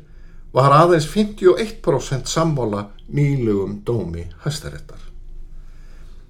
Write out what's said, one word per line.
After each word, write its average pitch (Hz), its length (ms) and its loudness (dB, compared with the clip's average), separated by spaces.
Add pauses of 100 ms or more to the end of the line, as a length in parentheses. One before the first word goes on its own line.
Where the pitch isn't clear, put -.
(540)
var 135 200 6
aðeins 160 360 6
fimmtíu 202 440 4
og - 80 -2
eitt 214 240 -6
prósent 135 440 0
sammála 120 580 0 (260)
nýlegum 110 720 0
dómi 85 400 -4 (160)
Hæstaréttar. - 580 -8 (1300)